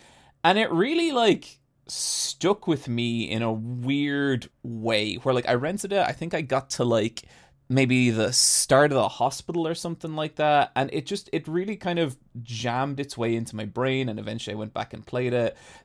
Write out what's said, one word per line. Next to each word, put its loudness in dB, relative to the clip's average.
And 4
it 0
really, 2
like, 2
stuck -2
with 0
me -2
in -2
a 0
weird -2
way 0
where, 0
like, 0
I 4
rented -2
it, 2
I -2
think -8
I 0
got -2
to, 0
like, 0
maybe 4
the 2
start 4
of 4
the 4
hospital -2
or -2
something -8
like -4
that. 4
And 0
it -4
just, -8
it -4
really -2
kind -4
of 0
jammed -4
its -8
way 0
into -4
my -6
brain. -2
And -6
eventually -8
I -8
went -8
back -8
and -14
played -2
it. 0